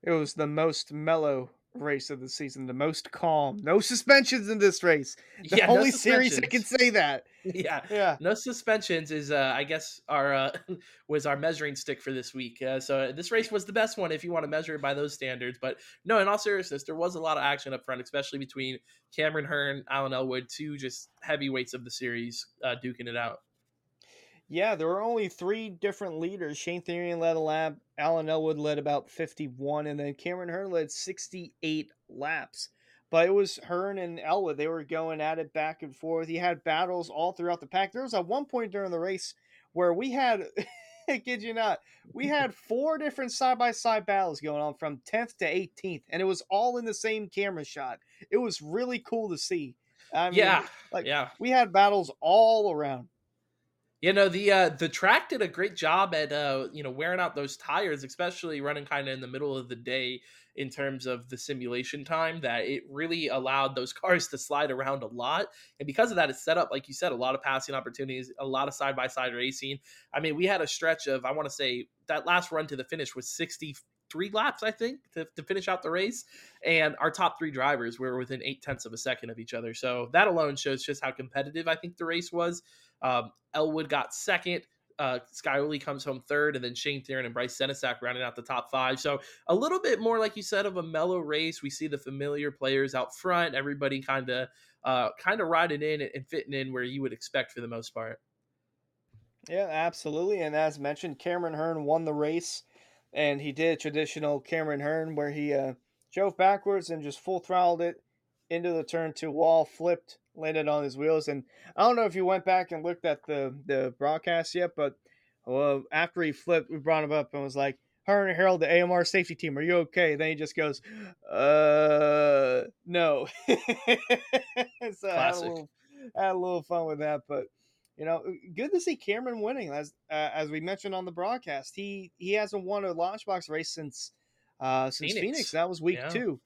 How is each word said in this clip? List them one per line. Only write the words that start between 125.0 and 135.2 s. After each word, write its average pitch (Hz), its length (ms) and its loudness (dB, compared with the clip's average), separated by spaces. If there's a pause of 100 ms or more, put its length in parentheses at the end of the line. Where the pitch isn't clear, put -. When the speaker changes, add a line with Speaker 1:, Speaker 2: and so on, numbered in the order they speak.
Speaker 1:
little, 160 220 -8 (480)
I 190 60 2
had 190 100 2
a 185 40 0
little 180 240 -2
fun 170 240 -2
with 156 140 -4
that, 151 280 -2
but, 143 160 -2 (520)
you 156 80 -10
know, 165 180 -2 (340)
good 277 160 -2
to 359 80 2
see 330 160 -2
Cameron 233 440 -4
winning. 214 320 -4
As, 147 200 -8 (180)
uh, 151 240 -2
as 156 160 -4
we 156 100 -4
mentioned 190 340 -6
on 185 100 -6
the 180 80 -10
broadcast, 175 640 -6
he, 196 400 -10
he 185 160 -2
hasn't 208 320 0
won 202 200 -2
a 180 100 -2
Launchbox 180 560 -4
race 160 200 -4
since, - 420 -10 (460)
uh, 131 320 0
since 151 220 -4
Speaker 2:
Phoenix. 214 80 -2